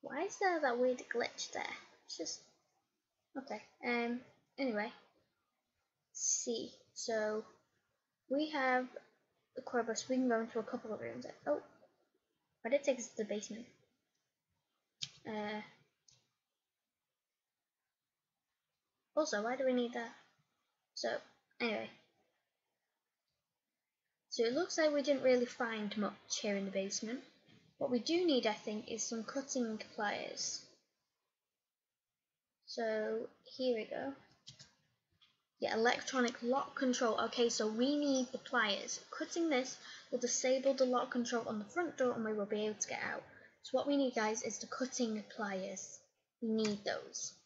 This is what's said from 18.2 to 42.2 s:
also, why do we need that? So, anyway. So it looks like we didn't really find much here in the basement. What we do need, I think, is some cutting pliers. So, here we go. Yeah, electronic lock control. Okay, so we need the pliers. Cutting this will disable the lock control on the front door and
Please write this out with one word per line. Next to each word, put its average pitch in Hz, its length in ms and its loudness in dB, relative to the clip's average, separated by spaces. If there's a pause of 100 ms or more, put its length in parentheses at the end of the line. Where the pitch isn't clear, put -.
also, 294 260 2
why 240 140 -2
do 262 80 0
we 262 80 4
need 240 220 0
that? 233 180 -6 (840)
So, - 140 -4 (520)
anyway. 208 300 -2 (2500)
So 233 140 0
it 233 80 2
looks 339 260 0
like 311 160 6
we 285 80 4
didn't 269 220 4
really 254 220 8
find 220 500 -2
much - 440 -2
here 202 160 0
in 196 80 0
the 196 60 -4
basement. 196 500 -2 (580)
What 277 120 0
we 247 80 4
do 339 260 2
need, 254 220 6
I 214 60 4
think, - 360 -4
is 214 140 -4
some 226 220 -4
cutting 240 580 -2 (140)
pliers. - 680 -2 (2000)
So, 220 600 0 (280)
here 254 200 2
we 220 80 -2
go. 277 300 -4 (1500)
Yeah, 214 120 0
electronic 240 640 2
lock 254 320 0
control. 247 440 2
Okay, 233 300 2
so 226 180 0
we 240 300 2
need 269 360 2
the - 60 -6
pliers. 214 600 -2 (100)
Cutting 330 380 -2
this 254 300 0 (320)
will 254 80 -2
disable 262 560 4
the 269 100 6
lock 247 260 2
control 240 380 0
on 226 100 -2
the 208 60 -4
front 339 320 -2
door 247 160 4
and 233 100 -2